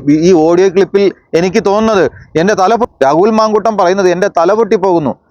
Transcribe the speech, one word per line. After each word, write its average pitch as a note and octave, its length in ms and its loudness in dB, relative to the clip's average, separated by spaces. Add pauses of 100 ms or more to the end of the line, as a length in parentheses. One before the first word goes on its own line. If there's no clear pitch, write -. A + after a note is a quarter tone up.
(120)
ഈ D#3+ 200 2
ഓഡിയോ E3+ 360 2
ക്ലിപ്പിൽ G3 440 0 (260)
എനിക്ക് F3+ 280 -2
തോന്നുന്നത് G3+ 460 0 (280)
എന്റെ G3 140 0
തല G3 220 0
പൊ-, A3+ 140 -2 (140)
രാഹുൽ D#3+ 260 2
മാങ്കൂട്ടം A3 480 -2
പറയുന്നത് F#3+ 320 0
എന്റെ F3+ 180 -2
തല F3 260 0
പൊട്ടിപ്പോകുന്നു. F#3 640 -2 (160)